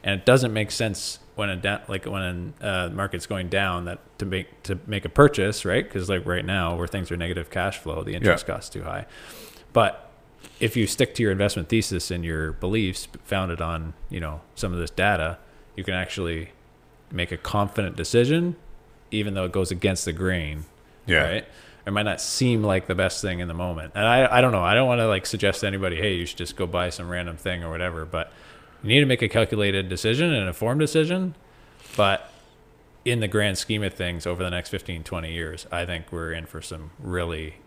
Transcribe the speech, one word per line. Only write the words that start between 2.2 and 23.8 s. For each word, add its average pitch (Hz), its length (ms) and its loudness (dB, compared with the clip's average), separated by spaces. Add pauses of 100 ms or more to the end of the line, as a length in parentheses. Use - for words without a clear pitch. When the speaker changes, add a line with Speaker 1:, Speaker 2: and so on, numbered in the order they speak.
Speaker 1:
a, - 40 -6
uh, 92 240 0
market's 92 360 -4
going 92 220 -4
down 90 380 0
that 87 120 -8 (200)
to 101 80 -4
make, 92 380 -6
to 95 220 -4
make 101 180 -4
a - 40 -6
purchase, 107 560 4
right? 98 240 0
'Cause, 92 220 -4
like, 92 160 0
right 90 180 -2
now 87 320 0
where 87 100 -2
things 90 240 -6
are 87 60 -2
negative 85 340 -4
cash 90 280 -2
flow, 80 240 -6
the 101 120 -6
interest 87 320 4
Speaker 2:
Yeah. - 80 -2
Speaker 1:
cost's - 160 -10
too 98 120 -10
high. 90 240 -8 (680)
But - 380 2 (500)
if 113 160 0
you 113 100 4
stick - 280 0
to - 80 0
your 104 100 4
investment 98 380 0
thesis 101 400 0
and 87 140 -4
your 78 280 -2
beliefs 95 560 -2 (160)
founded 92 380 -2
on, 82 320 -6 (160)
you 92 100 -6
know, 78 200 -8 (140)
some 95 200 -4
of 87 40 -2
this 82 120 -4
data, 85 480 0 (380)
you 92 80 -8
can 95 100 -2
actually 85 560 -4 (600)
make 87 220 -4
a 87 60 -4
confident 101 580 -2
decision, 147 600 4 (540)
even 104 240 -2
though 95 100 0
it 90 80 -2
goes 92 180 2
against 92 340 0
the 87 80 -2
grain, 80 520 -2 (420)
Speaker 2:
Yeah. 78 240 6
Speaker 1:
right? 101 140 -2 (420)
It 98 60 -4
might 101 120 2
not 95 160 -2
seem 120 420 2
like 95 260 2
the 95 60 0
best 92 280 0
thing 90 180 -2
in 87 80 -4
the 82 60 -6
moment. 85 400 -6